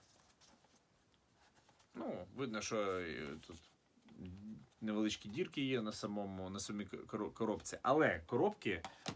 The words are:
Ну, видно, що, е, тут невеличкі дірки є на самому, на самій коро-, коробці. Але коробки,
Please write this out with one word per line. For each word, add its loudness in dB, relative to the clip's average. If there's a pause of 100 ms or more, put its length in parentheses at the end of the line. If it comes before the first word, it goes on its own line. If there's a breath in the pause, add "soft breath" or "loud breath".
(1900)
Ну, -4
видно, -2
що, 0 (240)
е, -4 (100)
тут -12 (1200)
невеличкі 2
дірки -2
є 2
на -2
самому, -2
на -2
самій -2
коро-, -4
коробці. 0
Але 6
коробки, 2 (340 loud breath)